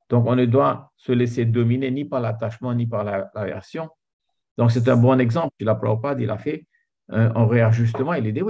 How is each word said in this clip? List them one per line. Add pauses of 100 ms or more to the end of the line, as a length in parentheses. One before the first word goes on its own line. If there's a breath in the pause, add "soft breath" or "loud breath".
Donc,
on
ne
doit
se
laisser
dominer
ni
par
l'attachement,
ni
par
la,
l'aversion. (680)
Donc,
c'est
un
bon
exemple.
La
Prabhupada,
il
a
fait (420)
un,
un
réajustement.
Il
est, (100)